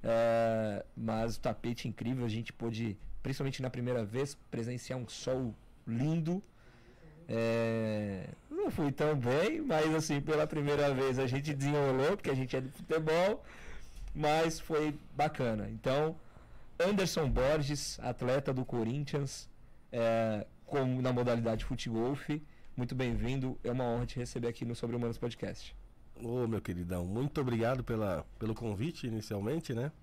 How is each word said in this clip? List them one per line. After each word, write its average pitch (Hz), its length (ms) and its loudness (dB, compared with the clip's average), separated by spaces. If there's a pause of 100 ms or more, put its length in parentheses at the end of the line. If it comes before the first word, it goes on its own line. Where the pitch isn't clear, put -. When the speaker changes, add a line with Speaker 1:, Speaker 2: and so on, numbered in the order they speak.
Speaker 1:
É, 113 800 4 (120)
mas 113 400 0
o - 40 -4
tapete 120 460 -4
incrível, 120 380 -2
a 117 40 0
gente 110 240 -4
pôde, 113 440 -2 (260)
principalmente 135 400 -2
na 127 80 -2
primeira 123 340 0
vez, 127 320 -4 (140)
presenciar 123 480 -4
um 120 100 -6
sol 127 460 -2 (320)
lindo. 156 560 2 (880)
É, 113 960 0 (240)
não 359 200 -2
fui 147 200 0
tão 151 260 2
bem, 147 440 2
mas 160 340 4
assim, 156 260 0
pela 151 260 2
primeira 147 460 2
vez 131 280 2
a 135 60 2
gente 139 280 0
desenrolou, 143 640 4
porque - 140 -4
a 139 40 2
gente 131 220 0
é 131 40 2
do 131 100 -6
futebol, 160 760 2 (720)
mas 160 440 2
foi 151 400 0 (160)
bacana. 127 560 0
Então, 139 460 2 (640)
Anderson 175 520 2
Borges, 139 720 2
atleta 127 500 0
do 127 120 0
Corinthians, 135 840 -2 (440)
é, 113 520 4 (220)
com, 127 340 0
na 127 120 2
modalidade 117 520 2
futegolfe, 131 800 0 (340)
muito 123 180 -2
bem-vindo, 127 680 0
é 123 80 -2
uma 127 140 0
honra 120 220 2
te - 120 -6
receber 120 300 -4
aqui 117 160 -4
no 117 100 -4
Sobre 117 220 -2
Humanos 120 200 0
Podcast. - 600 -6 (460)
Speaker 2:
Ô, 120 240 0
meu 110 140 2
queridão, 87 440 -2
muito 120 360 0
obrigado 123 420 2
pela, 107 420 0 (140)
pelo 110 160 -2
convite, 117 520 -4
inicialmente, 110 680 -2
né? 123 180 -2 (120)